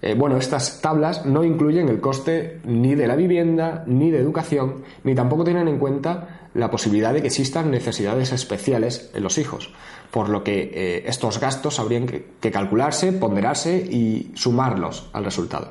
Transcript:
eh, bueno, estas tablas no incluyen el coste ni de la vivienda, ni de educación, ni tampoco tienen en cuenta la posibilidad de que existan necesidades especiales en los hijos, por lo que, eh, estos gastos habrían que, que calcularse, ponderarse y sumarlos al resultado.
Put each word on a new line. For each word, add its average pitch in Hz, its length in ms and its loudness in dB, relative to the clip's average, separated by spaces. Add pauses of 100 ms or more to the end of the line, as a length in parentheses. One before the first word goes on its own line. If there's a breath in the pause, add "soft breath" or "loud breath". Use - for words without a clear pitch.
eh, 107 160 0
bueno, 135 200 4
estas 127 440 -2
tablas 156 460 0
no 143 160 4
incluyen 160 440 2
el 113 140 0
coste 147 640 -2
ni 120 300 2
de 143 100 2
la 120 100 2
vivienda, 165 680 2
ni 131 240 4
de 156 80 2
educación, 139 680 0 (200 loud breath)
ni 135 100 2
tampoco 127 300 2
tienen 170 240 2
en 143 100 0
cuenta 143 800 -4
la 117 160 0
posibilidad 110 420 2
de 151 80 2
que 135 60 -2
existan 143 420 0
necesidades 123 640 0
especiales 120 800 -2
en 107 80 -4
los 95 160 0
hijos, - 340 -6 (380 loud breath)
por 107 180 0
lo 101 160 0
que, 101 300 0
eh, 90 320 -2
estos 113 340 -2
gastos 131 400 -2
habrían 120 280 0
que, - 240 -8 (100)
que 113 80 2
calcularse, 113 640 0
ponderarse 165 640 0
y 113 560 0
sumarlos 117 800 0
al 104 100 -4
resultado. 90 480 -4